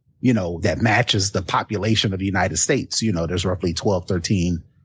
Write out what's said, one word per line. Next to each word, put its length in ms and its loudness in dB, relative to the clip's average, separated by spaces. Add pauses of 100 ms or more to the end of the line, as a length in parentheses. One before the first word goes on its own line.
(200)
you 120 4
know, 300 -2
that 180 0
matches 520 2
the 100 -2
population 720 0
of 80 -4
the 60 -2
United 320 0
States. 440 0
You 100 0
know, 140 -2
there's 180 -2
roughly 300 -2
twelve, 320 -2
thirteen, 560 0 (220)